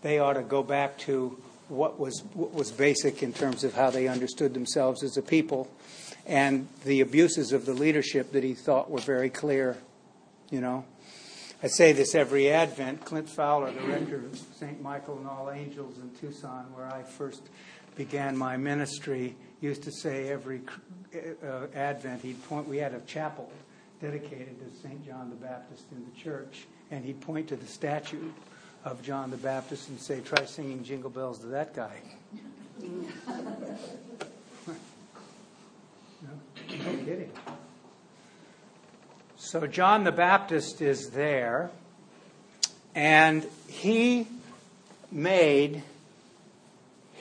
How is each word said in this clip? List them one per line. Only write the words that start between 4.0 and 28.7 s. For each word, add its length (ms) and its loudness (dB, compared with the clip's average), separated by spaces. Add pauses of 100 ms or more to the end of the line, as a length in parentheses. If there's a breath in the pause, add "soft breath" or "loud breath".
understood 440 0
themselves 500 0
as 140 -4
a 60 2
people, 480 2 (560 loud breath)
and 420 4 (160)
the 160 4
abuses 520 6
of 120 2
the 80 -2
leadership 600 2
that 100 2
he 100 0
thought 380 2
were 100 -2
very 300 0
clear, 480 0 (720)
you 100 -2
know. 240 -2 (800 loud breath)
I 60 0
say 240 10
this 220 4
every 360 6
Advent. 560 2
Clint 240 -6
Fowler, 400 2
the 120 -8
rector 340 -2
of 220 -10 (200)
Saint 240 -12
Michael 340 -10
and 100 -12
All 240 -8
Angels 480 -12
in 120 -14 (100)
Tucson, 540 -12
where 180 -12
I 100 -10
first 400 -12 (540 loud breath)
began 400 -4
my 220 -2
ministry, 760 -4 (280 loud breath)
used 220 -6
to 80 -10
say 360 -6
every, 320 -6 (540)
uh, 600 -10
Advent, 480 -6
he'd 260 -10
point, 200 -6
we 100 -4
had 140 -4
a 80 -10
chapel 500 -8 (500 loud breath)
dedicated 580 -10
to 280 -18
Saint 200 -14
John 240 -14
the 60 -14
Baptist 560 -14
in 120 -14
the 160 -18
church, 460 -12 (240 loud breath)
and 120 -8
he'd 200 -10
point 260 -6
to 80 -6
the 100 -14
statue 640 -6 (540 loud breath)